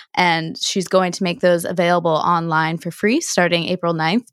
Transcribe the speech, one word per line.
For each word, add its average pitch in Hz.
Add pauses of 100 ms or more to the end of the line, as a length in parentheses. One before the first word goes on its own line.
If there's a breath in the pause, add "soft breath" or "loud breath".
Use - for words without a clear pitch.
(140 loud breath)
and 165
she's -
going 185
to 190
make 175
those 175
available 175
online 165
for 170
free 226
starting 175
April 175
ninth, 165